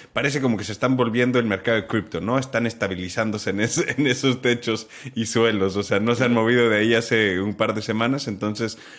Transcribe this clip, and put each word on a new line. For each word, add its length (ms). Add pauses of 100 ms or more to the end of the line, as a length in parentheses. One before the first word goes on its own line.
(120)
Parece 300
como 160
que 80
se 80
están 240
volviendo 420
el 60
mercado 320
de 100
cripto, 320
¿no? 180
Están 300
estabilizándose 840
en 100
es-, 260
<laughs> 100
en 100
esos 340
techos 480 (260)
y 120
suelos. 500
O 60
sea, 180
no 140
se 100
han 80
movido 360
de 100
ahí 160
hace 440
un 140
par 200
de 80
semanas. 460
Entonces, 500 (220)